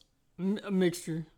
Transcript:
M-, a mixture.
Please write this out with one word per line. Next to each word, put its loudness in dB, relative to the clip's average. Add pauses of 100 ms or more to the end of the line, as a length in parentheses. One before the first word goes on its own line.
(380)
M-, 0
a -6
mixture. 2 (120)